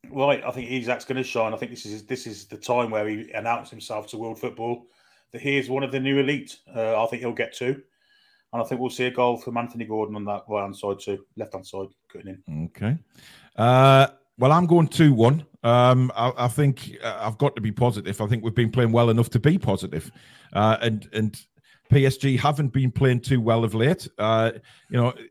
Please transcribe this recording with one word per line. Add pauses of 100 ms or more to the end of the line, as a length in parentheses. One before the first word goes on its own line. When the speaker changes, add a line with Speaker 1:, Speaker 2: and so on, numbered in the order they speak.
(120)
Speaker 1:
Right,
I
think
Isak's
gonna
shine.
I
think
this
is,
this
is
the
time
where
he
announced
himself
to
world
football (460)
that
he
is
one
of
the
new
elite. (160)
Uh,
I
think
he'll
get
two. (720)
And
I
think
we'll
see
a
goal
from
Anthony
Gordon
on
that
right-hand
side
too, (100)
left-hand
side, (200)
cutting (100)
in.
Speaker 2:
Okay. (600)
Uh, (300)
well,
I'm
going
two
one. (160)
Um,
I,
I
think,
uh,
I've
got
to
be
positive.
I
think
we've
been
playing
well
enough
to
be
positive. (440)
Uh,
and,
and (440)
P
S
G
haven't
been
playing
too
well
of
late. (100)
Uh, (380)
you
know (160)